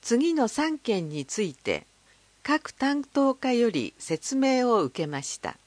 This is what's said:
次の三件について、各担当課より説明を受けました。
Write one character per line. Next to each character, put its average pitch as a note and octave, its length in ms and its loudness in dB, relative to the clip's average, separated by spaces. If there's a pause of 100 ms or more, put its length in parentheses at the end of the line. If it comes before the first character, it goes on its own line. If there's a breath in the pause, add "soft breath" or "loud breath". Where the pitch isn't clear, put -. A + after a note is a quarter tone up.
次 D4 320 2
の D4 120 2
三 D4+ 320 -2
件 F#3 300 -2
に D3+ 180 -6
つ - 160 -4
い E3+ 100 -4
て、 F2+ 320 -4 (600 soft breath)
各 D4+ 260 -2
担 C#4 320 -2
当 C4+ 320 2
課 B3+ 180 -2
よ A#3 180 4
り B2+ 280 -2
説 - 380 -4
明 C4 320 4
を G#3+ 160 4
受 C3+ 180 -4
け D#3 60 -2
ま C#3+ 120 -6
し - 200 -10
た。 - 160 -8 (100)